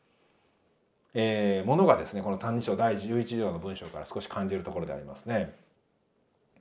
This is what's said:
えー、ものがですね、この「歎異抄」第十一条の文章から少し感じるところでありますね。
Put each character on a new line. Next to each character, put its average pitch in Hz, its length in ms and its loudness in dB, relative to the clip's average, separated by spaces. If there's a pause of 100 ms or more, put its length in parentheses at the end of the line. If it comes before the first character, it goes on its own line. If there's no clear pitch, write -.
(1120)
え 107 520 2
ー、 101 40 0
も 143 80 6
の 185 100 8
が 135 100 8
で - 100 -2
す - 80 -8
ね、 98 80 -4
こ 101 80 -2
の 95 100 -2
「歎 117 140 -2
異 120 60 0
抄」 104 160 0
第 113 200 4
十 110 220 -2
一 117 180 -2
条 104 160 0
の 85 60 -4
文 95 180 -8
章 87 100 -12
か 80 120 -12
ら 76 60 -8
少 - 160 -8
し - 80 -8
感 98 200 -4
じ 95 80 -2
る 90 60 -4
と 90 80 -10
こ 90 100 -4
ろ 82 60 -4
で - 60 -6
あ 73 60 -6
り 73 60 -12
ま 69 100 -14
す - 120 -16
ね。 117 280 -2 (1080)